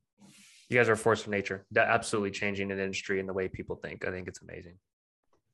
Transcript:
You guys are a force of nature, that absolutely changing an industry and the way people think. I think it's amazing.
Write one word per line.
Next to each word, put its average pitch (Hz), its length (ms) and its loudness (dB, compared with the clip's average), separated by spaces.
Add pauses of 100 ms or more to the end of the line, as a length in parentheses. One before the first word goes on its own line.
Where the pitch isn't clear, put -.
(680)
You 123 80 2
guys 117 100 6
are 113 60 8
a 104 40 2
force 110 260 4
of - 60 -14
nature, 98 420 -4
that 107 180 6
absolutely 110 420 2
changing 98 400 -2
an 98 80 -4
industry 98 400 -2
and 95 80 -4
the 92 60 -6
way 92 160 -2
people - 260 -8
think. 80 320 -8
I 95 40 -4
think 92 180 -8
it's - 120 -14
amazing. 85 340 -16 (800)